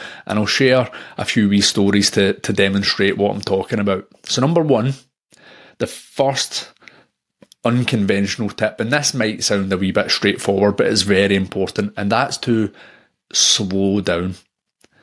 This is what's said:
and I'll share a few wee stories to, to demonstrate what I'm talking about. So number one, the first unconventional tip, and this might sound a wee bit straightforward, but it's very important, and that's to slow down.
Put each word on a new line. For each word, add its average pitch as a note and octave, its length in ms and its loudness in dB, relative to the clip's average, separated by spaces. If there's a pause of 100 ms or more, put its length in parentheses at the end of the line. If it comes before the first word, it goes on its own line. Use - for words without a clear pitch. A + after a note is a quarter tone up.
(260)
and G2+ 120 -2
I'll G#2+ 80 0
share B2+ 440 2 (280)
a G#2 60 -6
few G#2+ 240 2
wee G2+ 120 4
stories G2+ 520 2
to, G2 200 2
to - 200 -6
demonstrate G2 640 0
what G2+ 160 0
I'm G2+ 100 -8
talking G2 360 -2
about. G2+ 300 -2 (160)
So - 160 -4
number E3 200 2
one, C3+ 340 2 (840)
the A2+ 80 -2
first - 840 -4 (920)
unconventional G#2 840 0
tip, - 320 -4
and A2+ 120 -2
this D3 220 0
might A2 300 -2
sound G2 280 0
a F#2+ 40 0
wee F#2+ 160 -2
bit G2 180 0
straightforward, G2+ 680 2
but - 100 2
it's G2 160 0
very G2 340 2
important, G2 600 -4
and G2+ 140 -4
that's B2+ 280 0
to A2 340 0 (600)
slow G2 680 0
down. F2+ 340 -2 (680)